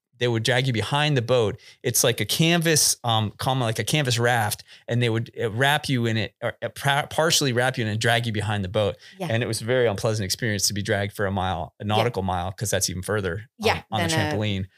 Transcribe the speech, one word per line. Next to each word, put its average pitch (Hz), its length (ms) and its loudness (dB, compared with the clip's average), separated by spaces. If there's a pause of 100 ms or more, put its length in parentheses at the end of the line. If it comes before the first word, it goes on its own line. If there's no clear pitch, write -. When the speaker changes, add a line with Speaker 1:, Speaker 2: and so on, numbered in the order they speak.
(180)
Speaker 1:
they 123 80 0
would 113 160 2
drag 123 240 2
you 135 60 0
behind 143 440 2
the 123 60 2
boat. 113 380 2 (240)
It's - 180 0
like 120 180 2
a 107 40 0
canvas, 165 800 2
um, 110 340 0
common, 131 280 0
like 113 120 -2
a 113 60 0
canvas 127 340 0
raft, 120 460 0 (240)
and 117 120 0
they 120 100 2
would, 117 200 -2 (100)
uh, 110 120 -2
wrap 139 360 0
you 123 180 0
in 113 100 0
it, 107 260 -4
or, 117 180 -4
uh, 117 100 -6
pra-, 143 380 -2
partially 151 440 2
wrap 123 260 0
you 120 40 0
in 110 60 -2
it 104 40 -2
and 110 80 -2
drag 117 260 2
you 117 60 -2
behind 104 320 -2
the 90 40 -4
boat. 101 280 0 (240)
Speaker 2:
Yeah. 170 100 -6
Speaker 1:
And 113 140 0
it - 20 -6
was 107 140 -4
a 113 40 -10
very 123 220 2
unpleasant 107 380 0
experience 104 420 -2
to 104 80 0
be 104 80 -4
dragged 101 300 -2
for 104 140 -2
a 95 40 0
mile, 92 480 -2
a 110 60 -10
Speaker 2:
Yeah. 107 100 0
Speaker 1:
nautical 110 300 2
mile, 92 260 -2
'cause 104 200 -6
that's 92 200 0
even 92 120 -6
further, 98 400 -2 (200)
um, 208 40 2
Speaker 2:
Yeah, 190 160 0 (100)
Speaker 1:
on 185 100 0
the 165 60 0
Speaker 2:
than 160 240 0
a - 40 -2
Speaker 1:
trampoline. 101 280 -2 (140)